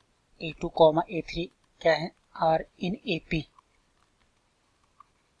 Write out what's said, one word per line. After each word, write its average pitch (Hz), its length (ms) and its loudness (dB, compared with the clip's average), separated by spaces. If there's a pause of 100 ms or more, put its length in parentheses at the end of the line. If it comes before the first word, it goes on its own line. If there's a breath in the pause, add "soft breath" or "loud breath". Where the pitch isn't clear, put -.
(420)
ए 160 100 -8 (100)
two 175 60 -6 (100)
comma 160 320 6
ए 160 200 -6
थ्री 165 160 -6 (360)
क्या 165 120 4
है, 156 180 -4 (320)
are 160 180 2 (220)
in 185 120 -4 (120)
एपी। 160 340 -4 (2000)